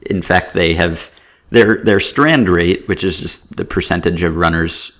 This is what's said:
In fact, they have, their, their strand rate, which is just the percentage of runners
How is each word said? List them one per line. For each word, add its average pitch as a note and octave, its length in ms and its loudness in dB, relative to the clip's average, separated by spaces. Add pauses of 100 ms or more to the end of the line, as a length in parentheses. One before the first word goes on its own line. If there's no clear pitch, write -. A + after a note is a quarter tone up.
In F#2 160 -4
fact, - 320 0
they E2+ 180 2
have, E2+ 380 -4 (400)
their, A2+ 320 4
their G2+ 160 4
strand C#3+ 500 2
rate, F2 380 2
which F#2+ 160 -4
is F2+ 160 -4
just - 360 -14
the - 100 -6
percentage F2 580 -2
of E2 140 -2
runners E2 640 -2